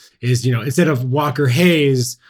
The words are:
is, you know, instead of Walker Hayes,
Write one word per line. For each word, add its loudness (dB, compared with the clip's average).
is, -2
you 2
know, -2
instead 0
of -2
Walker -2
Hayes, 2